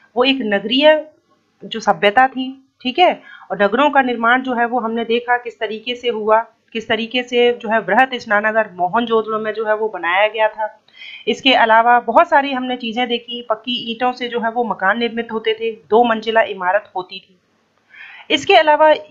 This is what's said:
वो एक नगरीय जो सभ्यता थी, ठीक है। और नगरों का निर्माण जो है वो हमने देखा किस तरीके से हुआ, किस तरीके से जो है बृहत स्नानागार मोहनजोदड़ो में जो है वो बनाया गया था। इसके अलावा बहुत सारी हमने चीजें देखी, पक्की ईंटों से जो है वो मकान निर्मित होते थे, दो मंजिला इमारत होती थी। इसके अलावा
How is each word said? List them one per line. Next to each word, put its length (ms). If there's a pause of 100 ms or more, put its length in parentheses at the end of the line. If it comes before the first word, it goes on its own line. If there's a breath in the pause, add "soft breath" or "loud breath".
(160 soft breath)
वो 80
एक 200
नगरीय 600 (580)
जो 180
सभ्यता 460
थी, 200 (340)
ठीक 180
है। 120 (400 loud breath)
और 120
नगरों 260
का 140
निर्माण 400
जो 100
है 140
वो 120
हमने 260
देखा 340
किस 200
तरीके 360
से 140
हुआ, 360 (280)
किस 140
तरीके 360
से 300
जो 160
है 120
बृहत 340
स्नानागार 600
मोहनजोदड़ो 640
में 140
जो 120
है 100
वो 140
बनाया 380
गया 220
था। 260 (520 loud breath)
इसके 280
अलावा 460
बहुत 280
सारी 240
हमने 240
चीजें 300
देखी, 420
पक्की 260 (160)
ईंटों 220
से 140
जो 120
है 120
वो 140
मकान 340
निर्मित 320
होते 220
थे, 180
दो 320
मंजिला 400
इमारत 520
होती 240
थी। 180 (960 loud breath)
इसके 240
अलावा 380 (180)